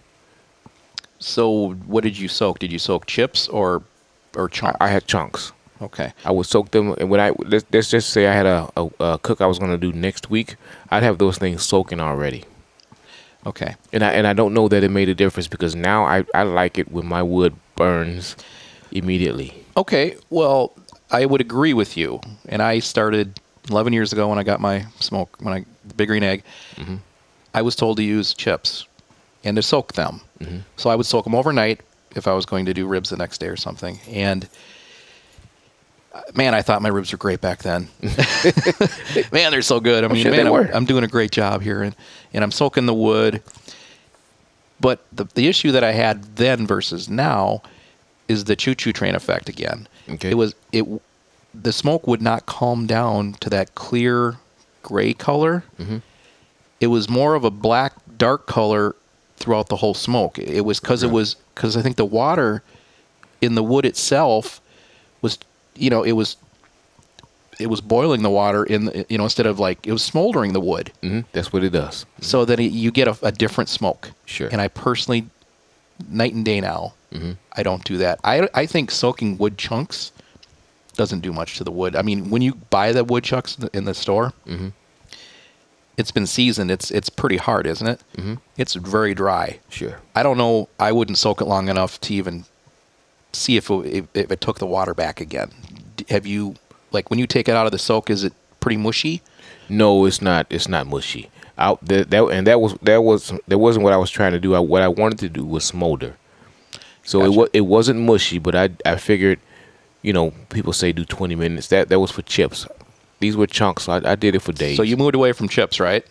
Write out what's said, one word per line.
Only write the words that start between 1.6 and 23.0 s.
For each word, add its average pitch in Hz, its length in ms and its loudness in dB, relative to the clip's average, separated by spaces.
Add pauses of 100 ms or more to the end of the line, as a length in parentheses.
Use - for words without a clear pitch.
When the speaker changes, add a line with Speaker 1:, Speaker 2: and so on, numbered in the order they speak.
Speaker 1:
what 107 180 0
did 104 140 -2
you 95 100 -8
soak? 92 320 -2
Did 87 120 -6
you 85 80 -6
soak 90 260 -2
chips - 420 0
or, 90 360 0 (520)
or 92 140 -2
chunks? - 320 -2
Speaker 2:
I, 95 40 4
I 101 40 4
had 98 180 0
chunks. - 440 -4 (300)
Speaker 1:
Okay. 78 320 -10 (100)
Speaker 2:
I 87 80 0
would 92 140 2
soak 104 260 0
them, 104 260 0
and 92 120 -2
when 101 100 4
I, 101 200 4
let's, 107 320 0
let's 110 180 2
just 113 220 2
say 101 160 4
I 101 60 4
had 101 120 4
a, 87 320 2
a, 85 120 -2 (100)
a 82 200 0
cook - 220 -2
I 95 60 6
was 90 120 0
gonna 92 180 -2
do 87 140 -2
next 85 380 -6
week, 110 260 -2 (360)
I'd 107 120 2
have 107 140 2
those 95 200 2
things 90 260 -4
soaking 92 360 0
already. 73 460 -4 (1000)
Speaker 1:
Okay. - 300 -10 (160)
Speaker 2:
And 107 120 0
I, 104 80 4
and 107 140 4
I 104 80 4
don't 104 200 2
know 107 160 4
that 101 140 4
it 98 80 4
made 98 180 2
a 92 60 0
difference, 92 320 0
because 82 280 -4
now 95 300 0
I, 90 180 2 (100)
I 98 100 2
like 90 340 0
it - 140 -4
when 85 140 -6
my 87 160 -2
wood 87 340 2 (200)
burns 87 600 -2 (540)
immediately. 87 600 -2 (220)
Speaker 1:
Okay, 180 400 0 (140)
well, 139 440 2 (380)
I 127 140 2
would 139 160 2
agree 127 320 0
with 104 240 0
you. 69 240 -4 (260)
And 107 140 -2
I 113 180 2
started 107 600 -2 (300)